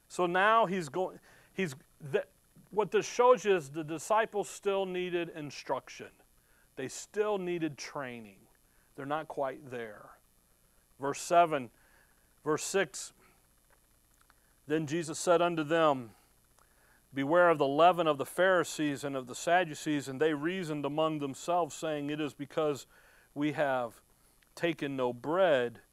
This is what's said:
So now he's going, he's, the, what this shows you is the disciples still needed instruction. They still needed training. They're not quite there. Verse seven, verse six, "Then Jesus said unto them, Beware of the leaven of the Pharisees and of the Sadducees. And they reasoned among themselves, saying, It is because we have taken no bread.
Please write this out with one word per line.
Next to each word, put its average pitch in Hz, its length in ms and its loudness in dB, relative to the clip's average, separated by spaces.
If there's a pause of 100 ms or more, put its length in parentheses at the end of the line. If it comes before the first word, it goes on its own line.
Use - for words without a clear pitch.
So 165 180 0
now 202 400 4
he's 170 220 -4
going, 175 300 -4 (340)
he's, 175 220 -2 (360)
the, 190 140 0 (460)
what 196 200 0
this 196 160 2
shows 240 380 6
you 202 100 6
is 151 140 0
the 151 160 -8
disciples 208 640 0
still 196 380 -2
needed 175 500 -4
instruction. 135 720 -8 (680)
They 131 120 -8
still 208 500 -4
needed 175 380 -4
training. 120 640 -12 (580)
They're 139 100 -10
not 151 220 -4
quite 135 420 -6
there. 117 400 -12 (880)
Verse 139 220 -4
seven, 156 500 2 (760)
verse 147 180 -2
six, - 520 -4 (1500)
"Then 156 200 -2
Jesus 156 320 -4
said 170 220 4
unto 170 240 0
them, 143 460 2 (1000)
Beware 156 360 4
of 160 100 4
the 143 80 4
leaven 165 400 6
of 151 120 2
the 131 80 -4
Pharisees 160 760 0
and 139 140 -6
of 131 100 -6
the 120 80 -14
Sadducees. 156 720 0
And 131 140 -8
they 156 140 4
reasoned 156 500 -4
among 156 340 0
themselves, 147 560 -2
saying, 147 360 -6
It 151 100 -6
is 143 140 -6
because 147 520 -4 (480)
we 147 180 -2
have 131 420 -2 (600)
taken 156 400 -4
no 127 180 0
bread. 131 680 2 (120)